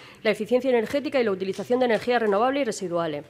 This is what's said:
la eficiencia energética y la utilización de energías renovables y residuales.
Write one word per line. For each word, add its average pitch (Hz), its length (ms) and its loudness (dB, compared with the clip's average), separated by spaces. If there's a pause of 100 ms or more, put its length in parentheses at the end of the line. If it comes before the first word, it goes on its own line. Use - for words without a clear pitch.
(220)
la 220 80 2
eficiencia 247 400 0
energética 254 500 0
y 233 40 2
la 208 60 0
utilización 196 480 -2
de 254 60 2
energías 240 380 2
renovables 240 400 2
y - 20 0
residuales. 170 640 -4